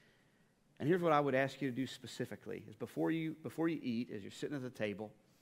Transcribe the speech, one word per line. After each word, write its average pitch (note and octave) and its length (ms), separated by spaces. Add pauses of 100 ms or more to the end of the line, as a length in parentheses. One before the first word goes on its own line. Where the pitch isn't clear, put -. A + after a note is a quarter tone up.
(760)
And C3 120
here's F3+ 120
what E3+ 120
I D3 60
would C#3+ 140
ask C3+ 280
you C#3 80
to A#2+ 60
do B2+ 120
specifically, - 800
is G#2+ 80
before D#3 340
you, D#3+ 260
before D3+ 340
you D#3+ 120
eat, A#2+ 300
as G#2+ 120
you're G2+ 80
sitting C#3+ 240
at C3+ 60
the B2+ 80
table, G#2+ 420 (300)